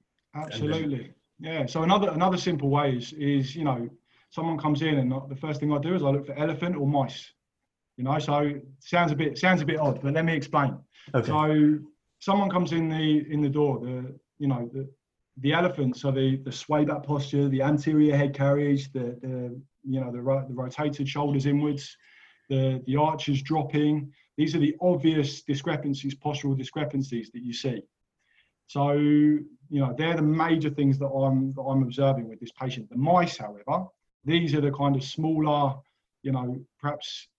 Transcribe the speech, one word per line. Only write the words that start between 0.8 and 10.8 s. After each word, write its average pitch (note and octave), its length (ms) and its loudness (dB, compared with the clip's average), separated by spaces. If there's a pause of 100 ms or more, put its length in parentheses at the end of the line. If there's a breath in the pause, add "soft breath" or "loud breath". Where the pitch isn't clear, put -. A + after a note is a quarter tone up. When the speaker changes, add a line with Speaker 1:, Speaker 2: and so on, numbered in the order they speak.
Speaker 2:
Yeah. D#3+ 260 -6
So D#3+ 160 -4
another, F#3+ 280 2
another F3+ 280 0
simple C#3+ 320 -2
way C#3+ 260 0
is, A#2+ 180 -8
is, C#3+ 400 -2
you D#3+ 100 -6
know, A#2+ 260 -4 (400 soft breath)
someone E3 260 -4
comes D3 240 0
in D#3 180 2
and B2+ 140 0 (160)
the C3+ 80 -10
first D3+ 240 -6
thing D3 120 0
I D3 60 0
do E3 160 -2
is D#3+ 80 0
I C#3+ 60 2
look C#3 180 0
for C#3 120 -10
elephant D#3+ 360 -2
or C#3+ 120 -2
mice, C#3 460 -2 (640)
you B2 60 -4
know, D3 140 0
so D3 340 0 (260)
sounds E3+ 340 0
a C#3 40 -2
bit, D3 200 -2
sounds F3+ 240 4
a C#3+ 60 -2
bit D#3 120 -2
odd, C#3+ 220 0
but C#3 140 -2
let E3 100 2
me E3 100 2
explain. C#3+ 440 0 (360 loud breath)